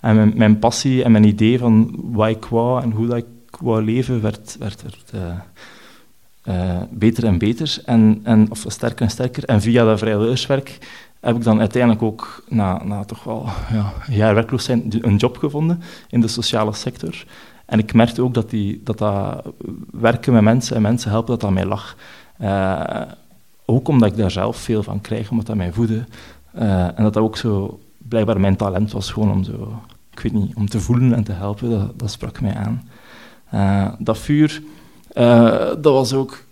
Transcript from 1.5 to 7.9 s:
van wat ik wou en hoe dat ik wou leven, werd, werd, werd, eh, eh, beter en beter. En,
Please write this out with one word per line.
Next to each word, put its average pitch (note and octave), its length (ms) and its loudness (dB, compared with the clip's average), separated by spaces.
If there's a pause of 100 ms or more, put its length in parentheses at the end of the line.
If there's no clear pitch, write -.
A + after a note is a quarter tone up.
van A2+ 360 2 (180)
wat G#2+ 160 2
ik A2 160 -4
wou A#2+ 380 0
en A#2+ 80 -2
hoe A2 160 -2
dat A#2+ 100 -2
ik A#2 100 -6 (340)
wou A2+ 220 0
leven, B2 380 -2
werd, G#2+ 380 -6
werd, - 240 -10
werd, - 300 -18
eh, F2+ 260 -8 (1040)
eh, F2+ 480 -4
beter A2+ 340 0
en G2 140 2
beter. A#2+ 460 -2
En, G#2+ 380 4